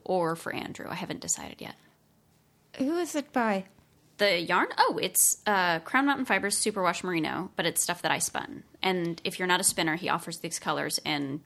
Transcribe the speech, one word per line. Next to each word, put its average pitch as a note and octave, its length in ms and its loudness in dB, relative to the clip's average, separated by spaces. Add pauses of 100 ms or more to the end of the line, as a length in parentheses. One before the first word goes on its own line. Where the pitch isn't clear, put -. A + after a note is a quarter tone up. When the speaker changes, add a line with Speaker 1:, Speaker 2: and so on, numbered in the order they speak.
Speaker 1:
or E3+ 320 2
for - 160 -8
Andrew. - 360 -8
I - 40 -6
haven't E3+ 260 -6
decided - 400 -4
yet. - 160 -12 (1000)
Speaker 2:
Who D4 220 0
is D#4 160 -4
it C#4+ 180 -4
by? G#3 320 0 (520)
Speaker 1:
The G3 220 4
yarn? F3 280 2 (100)
Oh, - 240 4
it's, - 440 2
uh, F3+ 340 4
Crown C4+ 260 2
Mountain C4+ 200 2
Fibers G3 320 2
Superwash F#3 460 0
Merino, E3 540 -2
but F3+ 80 -2
it's - 180 0
stuff - 200 -2
that D#3+ 80 2
I D3 80 0
spun. - 440 -4 (180)
And F3 440 0
if F#3 140 -4
you're F#3 80 0
not F3+ 120 4
a F#3+ 60 -2
spinner, E3 320 2
he F3+ 100 -4
offers E3+ 320 -2
these E3 200 -6
colors D3+ 440 -2
in C#3+ 420 -2